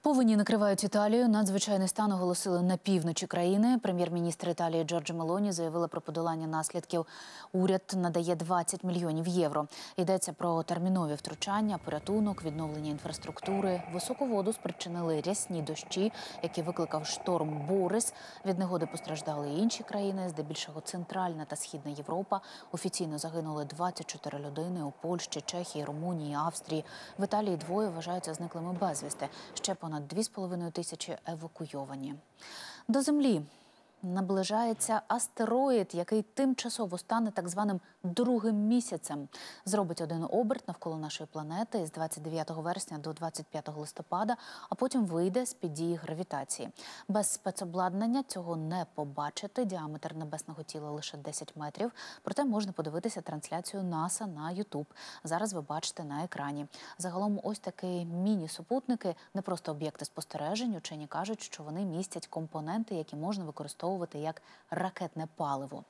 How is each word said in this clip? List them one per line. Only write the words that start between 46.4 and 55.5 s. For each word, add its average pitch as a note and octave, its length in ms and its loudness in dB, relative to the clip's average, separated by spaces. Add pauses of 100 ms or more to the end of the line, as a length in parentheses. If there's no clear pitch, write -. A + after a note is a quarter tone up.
Без G3+ 220 2
спецобладнання F#3+ 960 0
цього E3+ 320 -4
не E3 300 -2 (100)
побачити. D3 720 -2
Діаметр D#3 500 -4
небесного D#3 480 -6
тіла D3+ 280 -8
лише D3+ 260 -6
десять - 380 -8
метрів. D3+ 360 -4 (320)
Проте - 220 0
можна G#3 260 0
подивитися E3 500 -2
трансляцію F3 640 -6
наса F3 440 -2
на D#3 260 -4
YouTube. E3 320 -4 (380)
Зараз F3+ 300 0